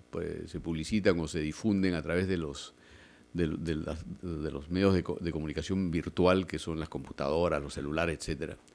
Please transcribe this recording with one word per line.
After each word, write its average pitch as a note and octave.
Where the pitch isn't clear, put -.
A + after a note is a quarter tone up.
pues, D#2+
se E2+
publicitan E2+
o E2
se D#2+
difunden F#2+
a D#2+
través E2+
de F#2+
los, D2+
de, E2+
de E2
las, D#2
de D#2
los C#2+
medios F#2+
de F2
co-, F2+
de E2+
comunicación D#2+
virtual, F2+
que -
son E2
las D#2
computadoras, D2+
los C#2
celulares, D#2
etcétera. D#2